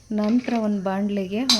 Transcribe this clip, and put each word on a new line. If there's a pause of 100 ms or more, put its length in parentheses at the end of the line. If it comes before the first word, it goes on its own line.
(220)
ನಂತರ (120)
ಒಂದು
ಬಾಣಲೆಗೆ (180)